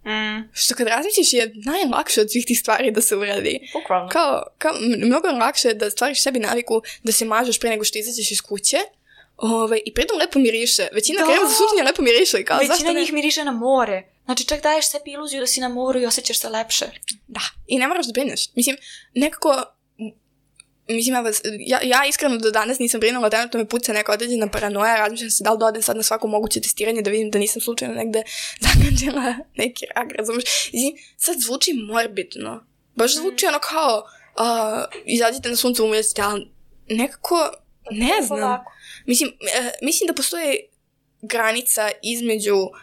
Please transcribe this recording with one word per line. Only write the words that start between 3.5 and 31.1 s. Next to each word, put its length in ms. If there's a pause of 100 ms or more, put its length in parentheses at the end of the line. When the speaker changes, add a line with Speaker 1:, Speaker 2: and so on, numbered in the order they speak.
Speaker 1:
Bukvalno. 360
Speaker 2:
Kao, 340 (140)
kao, 160
m-, 260
mnogo 280
je 80
lakše 380
da 160
stvariš 340
sebi 160
naviku 420 (220)
da 80
se 140
mažeš 340
pre 100
nego 140
što 160
izađeš 320
iz 100
kuće. 360 (600)
Ovaj, 480
i 80
pritom 240
lepo 220
miriše. 540
Većina 260
Speaker 1:
Da. 60
Speaker 2:
krema 160
za 140
sunčanje 300
lepo 160
miriše, 420
kao, 140
Speaker 1:
Većina 180
Speaker 2:
zašto 180
ne? 60
Speaker 1:
njih 140
miriše 300
na 80
more. 520 (220)
Znači, 200
čak 180
daješ 240
sebi 240
iluziju 280
da 80
si 120
na 100
moru 300
i 60
osjećaš 340
se 100
lepše. 360 (420)
Speaker 2:
Da, 140 (260)
i 100
ne 100
moraš 200
da 60
brineš. 420
Mislim, 220 (360)
nekako, 500 (340)
m-, 140 (760)
mislim, 280
ja 60
vas, 200 (180)
ja, 240
ja 220
iskreno 320
do 140
danas 280
nisam 200
brinula, 300
trenutno 300
me 80
puca 260
neka 180
određena 380
paranoja, 460
razmišljam 360
se 120
da 100
li 60
da 60
odem 160
sad 160
na 60
svako 240
moguće 340
testiranje 400
da 80
vidim 220
da 80
nisam 220
slučajno 340
negde 280 (200)
<laughs> 200
zakačila 720 (200)
neki 320
rak, 240
razumeš? 320 (220)
Mislim, 280 (240)